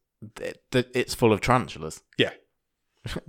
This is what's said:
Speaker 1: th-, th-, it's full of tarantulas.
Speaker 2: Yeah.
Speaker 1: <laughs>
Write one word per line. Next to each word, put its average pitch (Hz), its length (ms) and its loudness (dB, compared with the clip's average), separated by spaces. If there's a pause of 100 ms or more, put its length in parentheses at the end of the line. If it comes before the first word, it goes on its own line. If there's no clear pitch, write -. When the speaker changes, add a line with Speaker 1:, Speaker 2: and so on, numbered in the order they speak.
(360)
Speaker 1:
th-, - 220 -10 (140)
th-, 123 220 0
it's - 220 -2
full 110 180 6
of 95 80 0
tarantulas. 90 600 -2 (180)
Speaker 2:
Yeah. 113 120 4 (720)
Speaker 1:
<laughs> - 60 -8 (180)